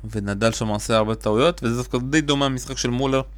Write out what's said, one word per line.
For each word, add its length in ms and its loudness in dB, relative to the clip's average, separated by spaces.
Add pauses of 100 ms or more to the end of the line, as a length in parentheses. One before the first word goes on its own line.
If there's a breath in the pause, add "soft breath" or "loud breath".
(100)
ונדל 420 0
שם 160 -2
עושה 280 0
הרבה 180 2
טעויות, 480 2
וזה 140 0
דווקא 220 -2
די 220 2
דומה 260 2
המשחק 320 -4
של 120 -2
מולר 320 2 (160)